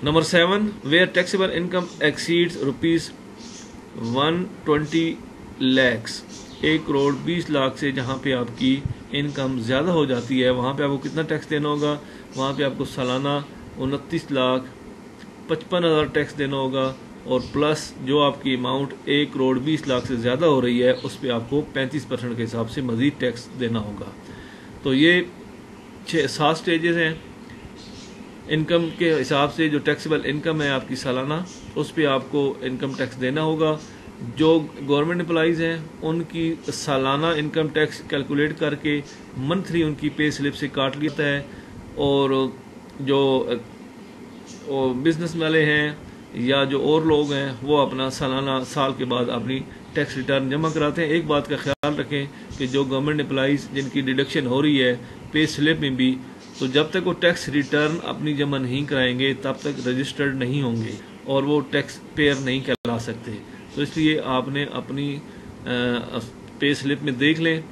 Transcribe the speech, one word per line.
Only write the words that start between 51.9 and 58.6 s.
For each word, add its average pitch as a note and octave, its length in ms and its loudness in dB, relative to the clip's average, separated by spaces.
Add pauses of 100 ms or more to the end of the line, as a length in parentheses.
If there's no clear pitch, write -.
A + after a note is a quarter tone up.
रखें C#3 320 -2 (300)
कि C3 100 -2
जो C3+ 180 2
government C#3 340 0
employees C3+ 540 2
जिनकी C#3 280 -2
deduction C3+ 440 0
हो B2+ 160 2
रही D3+ 160 4
है B2 220 4 (340)
पे D#3 140 4
slip D3+ 320 2
में C#3 160 0
भी, C3 220 4 (420)
तो C3+ 80 0
जब C#3+ 240 2
तक F#3+ 60 -2
वो F3 160 0
tax E3+ 360 2
return D3+ 480 2
अपनी D3+ 360 -4
जमा C#3+ 240 0
नहीं C3 280 -2